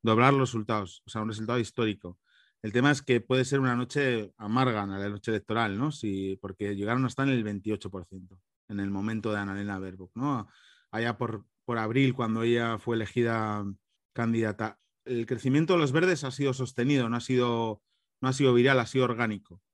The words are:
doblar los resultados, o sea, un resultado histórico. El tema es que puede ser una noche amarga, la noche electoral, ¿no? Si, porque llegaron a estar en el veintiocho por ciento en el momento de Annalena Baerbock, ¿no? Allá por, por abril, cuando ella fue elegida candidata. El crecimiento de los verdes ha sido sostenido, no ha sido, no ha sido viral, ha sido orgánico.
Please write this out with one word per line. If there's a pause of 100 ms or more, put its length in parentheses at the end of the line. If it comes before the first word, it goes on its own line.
doblar
los
resultados,
o
sea,
un
resultado
histórico. (440)
El
tema
es
que
puede
ser
una
noche
amarga,
la
noche
electoral,
¿no?
Si,
porque
llegaron
a
estar
en
el
veintiocho
por
ciento (300)
en
el
momento
de
Annalena
Baerbock,
¿no? (420)
Allá
por, (180)
por
abril,
cuando
ella
fue
elegida (480)
candidata. (280)
El
crecimiento
de
los
verdes
ha
sido
sostenido,
no
ha
sido, (380)
no
ha
sido
viral,
ha
sido
orgánico. (120)